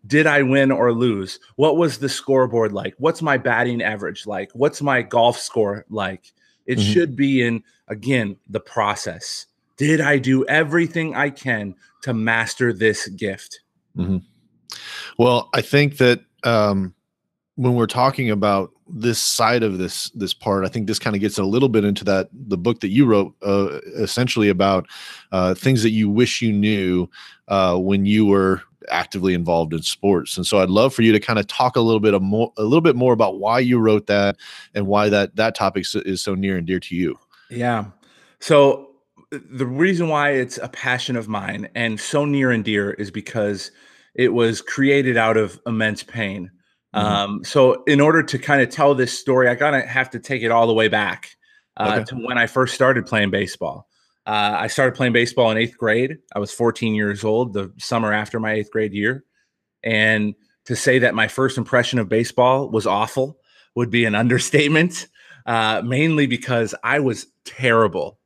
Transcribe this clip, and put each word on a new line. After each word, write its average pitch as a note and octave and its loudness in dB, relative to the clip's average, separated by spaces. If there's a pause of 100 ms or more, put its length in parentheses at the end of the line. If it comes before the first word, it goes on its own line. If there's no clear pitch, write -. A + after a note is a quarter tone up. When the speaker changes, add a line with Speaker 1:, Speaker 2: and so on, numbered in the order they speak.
Speaker 1:
Did D3+ 2
I C#3+ 4
win C3+ 4
or A#2+ 2
lose? A2+ -2 (160)
What D3+ 2
was C#3+ 0
the C3 -4
scoreboard A#2 0
like? G2+ -8
What's D#3+ -2
my C#3+ 0
batting A#2+ 0
average G#2 -6
like? G2+ -8
What's C3+ -2
my C3+ 0
golf A#2 2
score G#2 -4
like? F#2+ -8 (320)
It B2+ -2
Speaker 2:
Mm-hmm. G#2 2
Speaker 1:
should D#3+ 2
be C#3 0
in, A#2 -2 (240)
again, G#2+ -4 (140)
the G#2 -6
process. - -6 (320)
Did D3 0
I C#3+ 2
do C3 2
everything D#3+ -2
I C#3+ -2
can A2 -6 (260)
to B2+ -4
master A2+ -2
this G#2+ 0
gift? G2 -10 (360)
Speaker 2:
Mm-hmm. F#2 -2 (1000)
Well, B2 2
I B2 0
think C#3+ 2
that, B2 4 (220)
um, G2+ 0 (600)
when B2 0
we're A#2 2
talking B2+ 0
about G2 0 (180)
this A2+ -2
side A#2 0
of G2 -2
this, - -6
this G2 -6
part, G2 -2
I F2+ -4
think G#2+ -6
this G#2 -4
kinda G#2 -2
gets G#2 -2
a G2+ -2
little B2 2
bit G#2+ 2
into G2 -2
that, F#2+ 0
the G#2 -6
book A2+ -2
that G2+ -4
you B2+ 4
wrote, G2+ 2 (120)
uh, G2 -2 (160)
essentially A2+ 0
about, F#2+ 2 (440)
uh, F#2 0
things B2 0
that A2+ 2
you A2 2
wish A2+ 0
you A2+ 0
knew, G2 0 (380)
uh, F#2 2
when G2 0
you G#2+ 4
were F#2+ 2 (280)
actively F2+ -2
involved E2+ 0
in D#2+ -6
sports. - -2
And F2+ -6
so G2+ 2
I'd F#2 2
love A2+ 2
for A#2 0
you A2+ 6
to G#2+ 4
kinda G#2+ -2
talk B2+ -2
a A#2+ 2
little A2+ 2
bit G#2 4
of F#2+ 0
mo-, G#2+ -2
a G#2+ -2
little C#3 2
bit D#3 4
more B2 2
about G2+ 2
why A2+ 0
you B2 2
wrote G#2+ 2
that G2+ 2 (380)
and G2+ -2
why G#2 2
that, G2+ 0
that A2 0
topic G2 -2
s-, - -8
is F#2+ -4
so G2 -4
near F#2+ -2
and E2+ -6
dear F#2 -2
to - -12
you. E2+ -2 (320)
Speaker 1:
Yeah. A#2+ -4 (540)
So, C#3+ 4 (420)
uh, D3 -10 (140)
the C3 -4
reason E3 0
why D3 0
it's B2+ -2
a A#2+ -10
passion B2+ -4
of A2 -6
mine G2+ -8
and A#2 -4
so D3 -2
near C#3 0
and A2 0
dear G2+ 0
is G#2 -8
because G#2 -6 (440)
it A#2+ 2
was A2+ 0
created C3+ 0
out A2 2
of G#2 -2
immense A2 -2
pain. G2 -8 (420)
Speaker 2:
Mm-hmm. F2+ 0
Speaker 1:
Um, G2+ -2
so C3 4
in C#3+ 4
order D#3+ 4
to - -6
kinda C3+ 2
tell C#3+ 2
this B2+ -2
story, B2+ 2
I A#2+ 0
kinda C#3+ 0
have B2+ -2
to A#2 -10
take B2 -6
it A#2 0
all A#2 4
the A2+ 2
way A2 4
back, G#2 -4 (400)
uh, G#2+ -2
Speaker 2:
Okay. - -8
Speaker 1:
to C3 -10
when A#2+ -6
I A#2 2
first B2+ -2
started B2+ 2
playing G#2 0
baseball. - -6 (400)
Uh, G#2 0
I A2+ -4
started B2+ 0
playing B2+ 0
baseball A#2 2
in A2 0
eighth A#2 -4
grade. A#2+ 0 (160)
I G#2 -6
was G#2 -6
fourteen A#2 0
years G2+ -2
old, A2 0
the G2 -6
summer A2+ -2
after G#2+ -4
my A2 -2
eighth G#2+ -4
grade G#2+ -2
year. A2 -2 (580)
And G#2+ 2 (300)
to A#2+ -4
say C3 2
that A#2+ 2
my A2 2
first C3 -2
impression A#2+ 0
of G#2 -2
baseball B2 2
was A2 -2
awful A2+ -2 (360)
would A#2+ -2
be A#2 2
an G#2+ 0
<laughs> A2+ 2
understatement, D3+ 2 (380)
uh, A2 0
mainly D3 0
because A#2+ -4 (100)
I C3 0
was B2 -4 (160)
terrible. A2+ 0